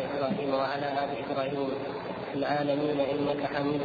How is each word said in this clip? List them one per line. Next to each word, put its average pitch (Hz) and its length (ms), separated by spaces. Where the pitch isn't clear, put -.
إبراهيم 139 480
وعلى 139 340
آل 139 60
إبراهيم 139 420
في - 80
العالمين 143 600
إنك 143 420
حميد 143 300